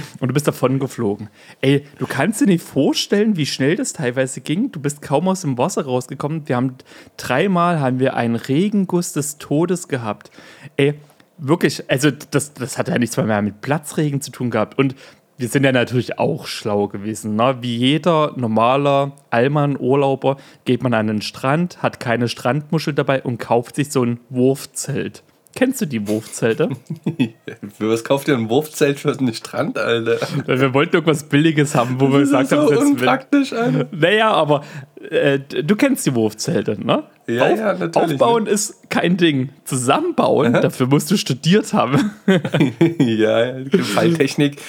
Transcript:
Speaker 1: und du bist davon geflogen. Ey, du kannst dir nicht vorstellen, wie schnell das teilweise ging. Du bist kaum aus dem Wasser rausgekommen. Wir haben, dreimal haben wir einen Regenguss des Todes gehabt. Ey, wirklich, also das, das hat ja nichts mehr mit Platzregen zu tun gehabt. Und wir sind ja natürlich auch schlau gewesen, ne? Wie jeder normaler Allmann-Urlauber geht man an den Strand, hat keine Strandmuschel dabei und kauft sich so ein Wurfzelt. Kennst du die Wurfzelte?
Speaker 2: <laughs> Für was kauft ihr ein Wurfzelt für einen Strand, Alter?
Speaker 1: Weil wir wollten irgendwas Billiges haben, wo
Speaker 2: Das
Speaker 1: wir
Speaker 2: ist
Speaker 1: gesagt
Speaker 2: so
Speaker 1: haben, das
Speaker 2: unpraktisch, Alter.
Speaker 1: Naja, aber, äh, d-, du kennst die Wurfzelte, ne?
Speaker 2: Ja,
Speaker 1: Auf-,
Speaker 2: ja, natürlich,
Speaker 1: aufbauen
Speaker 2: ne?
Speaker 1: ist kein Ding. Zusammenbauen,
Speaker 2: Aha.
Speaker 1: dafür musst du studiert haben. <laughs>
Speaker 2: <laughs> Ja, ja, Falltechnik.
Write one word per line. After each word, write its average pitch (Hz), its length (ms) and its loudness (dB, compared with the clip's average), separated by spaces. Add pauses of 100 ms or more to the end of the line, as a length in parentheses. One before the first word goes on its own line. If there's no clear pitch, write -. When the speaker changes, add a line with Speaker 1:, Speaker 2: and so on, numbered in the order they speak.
(200)
Speaker 1:
und 135 80 -2
du 127 40 -2
bist 143 160 0
davon 135 300 0
geflogen. 110 500 -4 (320)
Ey, 139 240 2 (140)
du - 80 -4
kannst 160 340 -2
dir 285 60 4
nicht 175 180 4
vorstellen, 208 720 0
wie 156 80 0
schnell 139 320 0
das 269 160 -6
teilweise 131 480 -4
ging. 190 320 -2
Du 160 80 -10
bist 143 220 -6
kaum 156 260 0
aus 185 140 -2
dem 135 160 -2
Wasser 175 260 0
rausgekommen. 139 640 -4
Wir 131 80 0
haben, 127 200 -2 (420)
dreimal 175 600 2
haben 131 200 0
wir 131 180 0
einen 117 200 0
Regenguss 175 760 0
des 143 240 -6
Todes 175 520 -2
gehabt. 113 420 -6 (480)
Ey, 143 160 2 (420)
wirklich, 156 540 -2
also 143 200 2 (200)
das, - 240 -2
das 127 240 -8
hat 123 100 -2
ja 175 80 -2
nichts 120 220 0
mehr 107 240 0
mit 104 180 -4
Platzregen 147 600 -4
zu - 80 -12
tun 123 200 -6
gehabt. 110 280 -2
Und 135 160 0 (460)
wir 123 60 -4
sind 135 160 0
ja 135 80 4
natürlich 123 480 0
auch - 300 -2
schlau 104 400 -2
gewesen, 104 480 -6
ne? 123 240 2
Wie 120 160 -4
jeder 151 580 2
normaler 135 800 2 (180)
Allmann-Urlauber 139 1080 2 (280)
geht 123 180 0
man 123 120 0
an 110 120 2
den 107 160 -2
Strand, 156 580 -2
hat 117 200 -2
keine 120 260 0
Strandmuschel 147 640 -2
dabei 139 300 0
und 123 160 -4
kauft - 380 -2
sich 143 160 -2
so 131 120 2
ein 120 140 -2 (120)
Wurfzelt. 127 920 -2 (320)
Kennst 262 260 0
du 208 60 -2
die 113 200 -4
Wurfzelte? 110 640 -2 (360)
Speaker 2:
<laughs> - 720 -6
Für 107 120 -2
was 113 140 -2
kauft 139 240 0
ihr 143 80 2
ein 113 120 -2
Wurfzelt 139 520 0
für 135 160 -2
einen 123 180 -2
Strand, - 440 -6
Alter? 117 400 0 (280)
Speaker 1:
Weil 131 140 0
wir 135 140 2
wollten 156 200 2
irgendwas 160 300 0
Billiges 147 500 2
haben, 127 260 0
wo 135 60 6
Speaker 2:
Das 131 80 2
Speaker 1:
wir 139 60 6
Speaker 2:
ist 143 100 4
Speaker 1:
gesagt - 200 2
Speaker 2:
so - 80 4
Speaker 1:
haben, 151 120 4
das - 140 4
Speaker 2:
unpraktisch, 269 680 2
Alter. 233 380 0
Speaker 1:
Naja, 208 400 2
aber, 151 320 2 (480)
äh, 139 300 2
d-, 135 240 -6
du 170 100 2
kennst 262 320 0
die 139 80 0
Wurfzelte, 113 680 0
ne? 196 200 0 (220)
Speaker 2:
Ja, 120 200 0
Speaker 1:
Auf-, - 120 2
Speaker 2:
ja, 214 160 0
natürlich, 170 220 -4 (240)
Speaker 1:
aufbauen 233 240 4
Speaker 2:
ne? - 60 -4
Speaker 1:
ist - 380 -4
kein 175 280 0
Ding. 147 320 2 (160)
Zusammenbauen, 131 920 2
Speaker 2:
Aha. 175 60 4
Speaker 1:
dafür 131 260 0
musst 143 240 2
du 180 60 4
studiert 170 560 0
haben. 185 440 2
<laughs> - 100 -20
Speaker 2:
<laughs> 165 720 2
Ja, 110 440 4 (140)
ja, 139 240 0
Falltechnik. 156 760 0 (100)